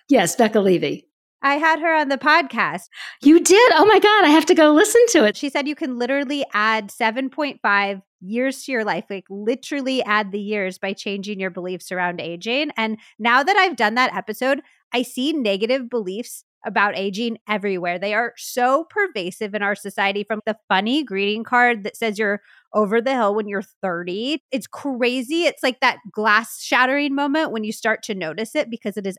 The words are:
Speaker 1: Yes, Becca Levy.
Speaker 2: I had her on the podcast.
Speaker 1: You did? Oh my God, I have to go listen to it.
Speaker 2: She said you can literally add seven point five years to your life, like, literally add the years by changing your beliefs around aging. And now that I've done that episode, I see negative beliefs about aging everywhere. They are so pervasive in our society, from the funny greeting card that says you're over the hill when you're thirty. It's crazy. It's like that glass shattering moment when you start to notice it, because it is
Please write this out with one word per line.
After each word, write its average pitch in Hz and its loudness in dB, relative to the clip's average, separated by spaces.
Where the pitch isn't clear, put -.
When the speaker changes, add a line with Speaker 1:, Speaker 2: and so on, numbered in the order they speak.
Speaker 1:
Yes, 202 4
Becca 220 2
Levy. 170 0
Speaker 2:
I 277 2
had 320 2
her 320 0
on 302 0
the 277 -2
podcast. 233 0
Speaker 1:
You 320 10
did? 381 6
Oh 320 6
my 415 8
God, 415 6
I 294 6
have 311 6
to 370 4
go 302 8
listen 415 6
to 285 6
it. 208 2
Speaker 2:
She 285 -6
said 285 -2
you 302 -2
can 269 -6
literally 277 -2
add 214 0
seven 240 -4
point 294 -6
five 202 0
years 254 -4
to 269 -10
your 226 -2
life, 196 -4
like, 196 -10
literally 254 -4
add 208 -2
the 208 -6
years 202 -6
by 196 -6
changing 196 -8
your 190 -6
beliefs 180 -10
around 175 -4
aging. 226 -6
And 220 -4
now 233 2
that 381 2
I've 370 2
done 220 0
that 247 0
episode, 254 -2
I 247 0
see 254 -4
negative 233 -2
beliefs 208 -8
about 208 0
aging 208 -4
everywhere. 185 -2
They 202 -4
are 226 -2
so 262 0
pervasive 214 -4
in 208 -4
our 202 -2
society, 202 -4
from 214 -6
the 214 -6
funny 226 0
greeting 202 -4
card 240 2
that - -10
says 214 -4
you're 208 -2
over 214 2
the 262 -2
hill 208 0
when 214 -4
you're 196 -6
thirty. 190 -6
It's 262 -6
crazy. 254 -4
It's - -2
like 254 -2
that 247 0
glass 214 0
shattering 269 0
moment 285 -2
when 220 -6
you 214 -6
start 220 -4
to 220 -8
notice 180 -8
it, 285 -2
because 226 -10
it 196 -8
is 190 -6